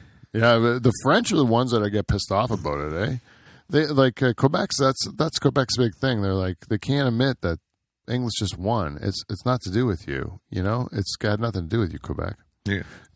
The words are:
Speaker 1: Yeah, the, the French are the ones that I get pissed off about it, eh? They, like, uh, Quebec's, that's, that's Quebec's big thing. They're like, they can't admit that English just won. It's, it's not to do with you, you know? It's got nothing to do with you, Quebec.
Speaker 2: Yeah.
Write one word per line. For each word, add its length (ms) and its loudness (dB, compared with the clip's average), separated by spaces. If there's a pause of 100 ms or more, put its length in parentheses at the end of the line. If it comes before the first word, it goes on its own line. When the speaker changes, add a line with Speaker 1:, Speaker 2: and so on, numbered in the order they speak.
(320)
Speaker 1:
Yeah, 260 4
the, 220 2
the 120 4 (100)
French 300 4
are 40 2
the 80 4
ones 280 2
that 100 2
I 60 0
get 180 -2
pissed 240 0
off 220 0
about 260 -4
it, 140 -6
eh? 240 -2 (520)
They, 200 2
like, 340 2
uh, 100 4
Quebec's, 460 0
that's, 380 2
that's 240 -2
Quebec's 360 0
big 200 0
thing. 260 -2
They're 120 0
like, 240 -2 (100)
they 100 0
can't 300 0
admit 320 0
that 180 -2 (500)
English 300 -2
just 180 -2
won. 460 -2
It's, 260 -4
it's 160 -8
not 180 0
to 100 -8
do 140 2
with 200 -2
you, 420 -6
you 140 -4
know? 300 -2
It's 240 -4
got 240 -2
nothing 220 -4
to 60 -6
do 120 0
with 120 -2
you, 60 -8
Quebec. 380 -8 (280)
Speaker 2:
Yeah. 180 -2 (340)